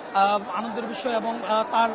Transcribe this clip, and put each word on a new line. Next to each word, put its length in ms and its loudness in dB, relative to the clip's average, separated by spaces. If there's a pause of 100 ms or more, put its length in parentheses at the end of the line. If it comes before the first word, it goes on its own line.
(140)
আহ, 240 4 (160)
আনন্দের 300 -4
বিষয় 320 -2
এবং, 220 -2 (100)
আহ, 240 2
তার 220 4